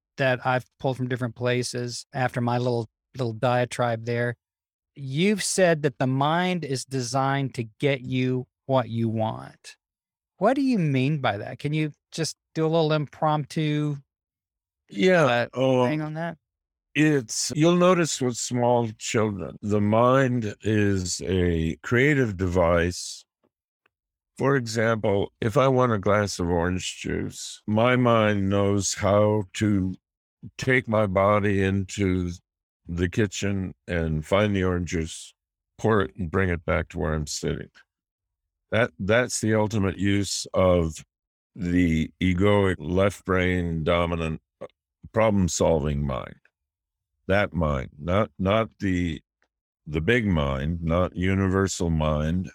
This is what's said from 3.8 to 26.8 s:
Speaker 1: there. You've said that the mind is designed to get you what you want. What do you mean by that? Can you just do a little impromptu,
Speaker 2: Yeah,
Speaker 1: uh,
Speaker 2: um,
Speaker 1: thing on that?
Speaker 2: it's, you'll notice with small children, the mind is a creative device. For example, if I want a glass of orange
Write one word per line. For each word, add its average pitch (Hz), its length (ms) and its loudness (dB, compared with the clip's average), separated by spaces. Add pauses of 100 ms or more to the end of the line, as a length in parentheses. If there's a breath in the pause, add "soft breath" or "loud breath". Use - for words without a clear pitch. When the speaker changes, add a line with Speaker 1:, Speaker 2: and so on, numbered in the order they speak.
Speaker 1:
there. 120 320 -4 (580)
You've 160 480 -2
said 165 400 2
that 147 160 -2
the 131 80 0
mind 160 580 0
is 131 200 -6
designed 135 720 -2
to 117 100 -6 (140)
get 139 240 -2
you 127 440 -2 (200)
what 127 220 0
you 113 200 -2
want. - 680 -6 (640)
What 226 160 2
do 285 80 -2
you 254 160 0
mean 143 420 2
by 107 180 -2
that? 123 200 -12
Can 147 140 -4
you 156 200 -2 (200)
just - 240 -6 (180)
do 160 120 0
a - 20 2
little 160 240 2
impromptu, 151 1040 -2 (920)
Speaker 2:
Yeah, 160 640 4
Speaker 1:
uh, 120 60 -2 (220)
Speaker 2:
um, 123 60 4
Speaker 1:
thing 151 140 -2
on 151 120 -8
that? 165 220 -8 (560)
Speaker 2:
it's, 143 640 0
you'll 170 220 4
notice 175 440 2
with 123 160 0
small 120 640 0
children, 98 640 -2
the 104 180 0
mind 120 800 2
is 101 640 0
a 85 580 0
creative 127 540 2
device. 87 880 0 (1120)
For 135 200 2
example, 113 840 0
if 113 160 0
I 135 120 4
want 127 240 4
a 107 60 0
glass 101 420 0
of 87 100 -2
orange 87 480 -2